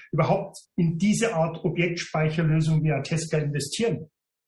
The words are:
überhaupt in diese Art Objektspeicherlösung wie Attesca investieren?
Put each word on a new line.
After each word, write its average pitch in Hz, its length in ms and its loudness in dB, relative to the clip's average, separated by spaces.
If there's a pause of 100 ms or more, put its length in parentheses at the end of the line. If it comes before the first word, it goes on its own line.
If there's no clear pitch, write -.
(120)
überhaupt 139 480 0 (180)
in 170 220 2
diese 214 340 2
Art 165 320 -2
Objektspeicherlösung 160 1160 0
wie 156 80 2
Attesca 151 480 -2
investieren? - 720 -4 (360)